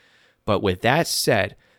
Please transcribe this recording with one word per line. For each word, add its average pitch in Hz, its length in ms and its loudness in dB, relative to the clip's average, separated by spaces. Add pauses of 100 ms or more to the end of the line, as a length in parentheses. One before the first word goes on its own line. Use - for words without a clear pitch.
(440)
But 101 160 0
with 95 220 0
that 139 260 2
said, 104 480 -2 (220)